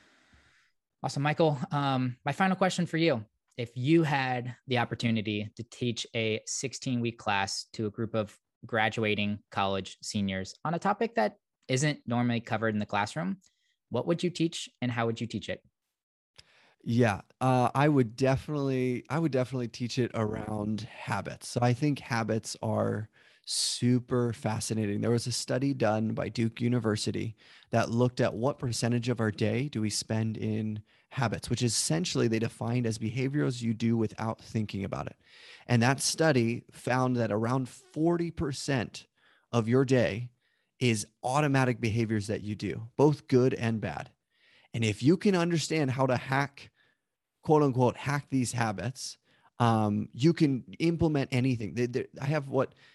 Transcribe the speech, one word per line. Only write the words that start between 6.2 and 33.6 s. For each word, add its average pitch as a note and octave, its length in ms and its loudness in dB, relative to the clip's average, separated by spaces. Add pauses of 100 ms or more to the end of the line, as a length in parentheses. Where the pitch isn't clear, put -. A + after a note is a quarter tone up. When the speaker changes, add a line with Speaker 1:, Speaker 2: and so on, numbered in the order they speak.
Speaker 1:
sixteen-week A#2+ 720 -4
class G2 560 -2
to A2 140 -4
a G#2 40 -4
group A2 240 -6
of G#2+ 220 -2 (300)
graduating G#2+ 720 0 (120)
college G2 520 -2
seniors F#2+ 600 -4
on D#3+ 120 -4
a E3+ 40 -2
topic G#3 360 -2
that G#3+ 220 -2 (300)
isn't C#3+ 400 0
normally A#2+ 340 0
covered A2 340 -2
in G#2+ 40 0
the G#2 60 -2
classroom, G#2 540 -4 (500)
what A#2+ 180 -4
would E3+ 160 0
you F3 60 2
teach E3 400 -4 (140)
and B2 100 -2
how A#2 140 0
would A2+ 160 -2
you A#2 40 -6
teach G#2+ 220 -8
it? F#2+ 140 -8 (1200)
Speaker 2:
Yeah, A2+ 380 2 (180)
uh, B2+ 340 4
I C#3 140 4
would C3 260 4
definitely, C3 920 0
I C#3+ 100 -2
would D#3+ 140 0
definitely B2+ 360 -2
teach A#2+ 300 -6
it A#2+ 140 2
around G#2+ 720 -2
habits. - 640 -8
So - 140 -2
I B2 100 6
think C#3+ 260 0
habits A2+ 640 -2
are G#2+ 480 0 (380)
super B2 880 0
fascinating. A2 680 -2
There G#2+ 100 2
was A#2 160 2
a B2 60 -4
study C3 400 0
done A2 400 2
by A2+ 160 -4
Duke A2+ 320 -2
University A2 760 0 (340)
that A2+ 200 2
looked B2 300 2
at A#2 140 2
what A#2 240 -2
percentage A#2+ 500 -2
of A2+ 120 0
our A2 100 2
day A2 380 0
do A#2 120 -4
we G#2+ 80 0
spend A2 480 -2
in G#2+ 460 -4 (280)
habits, - 380 -2
which A#2+ 140 -2
is A#2+ 100 2
essentially D#3 540 0
they A2 140 0
defined A#2 440 -2
as A2 140 -2
behaviors C3 640 -2